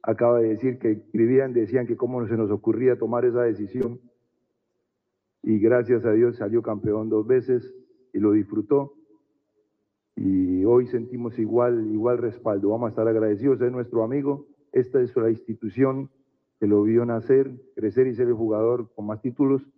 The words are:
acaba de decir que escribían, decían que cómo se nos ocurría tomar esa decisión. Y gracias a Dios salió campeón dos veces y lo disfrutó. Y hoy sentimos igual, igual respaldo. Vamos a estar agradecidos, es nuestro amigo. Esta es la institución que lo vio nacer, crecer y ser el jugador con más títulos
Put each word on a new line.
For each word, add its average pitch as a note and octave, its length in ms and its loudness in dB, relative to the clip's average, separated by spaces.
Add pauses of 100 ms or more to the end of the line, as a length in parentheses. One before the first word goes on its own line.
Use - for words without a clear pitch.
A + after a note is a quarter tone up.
acaba A#2+ 320 2
de A2+ 120 2
decir A#2+ 280 -2
que A2+ 140 0
escribían, B2 600 0
decían A#2+ 340 0
que A2+ 100 -4
cómo B2 320 -4
se A2+ 80 -2
nos G#2+ 140 0
ocurría A2+ 460 0
tomar A#2 280 -2
esa A#2+ 180 2
decisión. A#2 580 -4 (1400)
Y G#2+ 160 0
gracias A#2 460 2
a A2+ 80 2
Dios A#2 240 2
salió A2+ 260 -2
campeón G#2+ 460 -4
dos G#2+ 180 0
veces B2 480 0 (380)
y G2 80 -4
lo G#2 100 4
disfrutó. G#2+ 640 0 (1200)
Y F#2 500 0
hoy A#2+ 220 4
sentimos A#2+ 540 -8
igual, A2+ 520 0
igual A#2 260 0
respaldo. G#2+ 520 -2
Vamos A#2 160 -2
a G#2+ 40 -4
estar A2 180 0
agradecidos, A2 520 0
es B2 120 0
nuestro A#2+ 320 -2
amigo. C#3 420 -4 (260)
Esta B2+ 280 0
es B2 160 -2
la A2+ 120 2
institución A#2+ 800 -2 (520)
que G#2 80 0
lo G#2 160 4
vio A2+ 200 2
nacer, C3 460 0 (240)
crecer A2 320 0
y B2+ 80 -4
ser A#2+ 140 0
el A#2+ 60 2
jugador A2+ 600 0
con G#2 120 -10
más G#2+ 140 -8
títulos C3+ 420 0 (160)